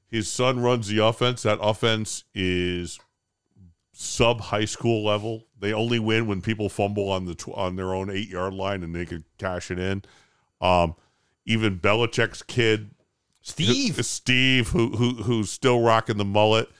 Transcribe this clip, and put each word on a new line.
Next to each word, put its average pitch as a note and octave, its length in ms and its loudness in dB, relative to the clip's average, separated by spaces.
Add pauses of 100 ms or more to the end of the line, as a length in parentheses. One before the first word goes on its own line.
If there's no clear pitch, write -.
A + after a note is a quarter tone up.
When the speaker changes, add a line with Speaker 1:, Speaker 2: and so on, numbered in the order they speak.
Speaker 1:
his A2+ 220 -4
son B2+ 300 0
runs A#2+ 300 0
the G#2+ 100 0
offense. A#2+ 440 2
That G#2+ 180 2
offense A2 640 -2 (100)
is F2+ 640 -2 (920)
sub A#2 480 0
high G#2+ 240 -2
school A2+ 400 -2
level. G#2+ 420 -4 (100)
They G2+ 160 -2
only A#2 260 0
win A2 280 2
when G2 140 -2
people G#2+ 260 -2
fumble G2+ 420 -2
on F#2+ 160 -2
the F2 100 -8
tw-, - 200 -12
on F#2 220 -4
their F#2 160 -4
own F#2+ 160 -4
eight-yard F#2 440 -4
line G2 300 -4
and E2 100 -8
they F2 120 -6
can E2+ 180 -10 (140)
cash F#2 340 -6
it F2+ 80 -6
in. G2 240 -4 (560)
Um, F2 360 4 (500)
even A2 340 0
Belichick's A2+ 600 0
kid, A2 500 0 (480)
Speaker 2:
Steve. A#3 560 0
Speaker 1:
who, - 80 -2
Steve, B2+ 680 2
who, - 280 0
who, A#2+ 260 0
who's A2 260 0
still B2 320 2
rocking A2+ 360 4
the G2+ 80 0
mullet. G#2+ 420 4 (120)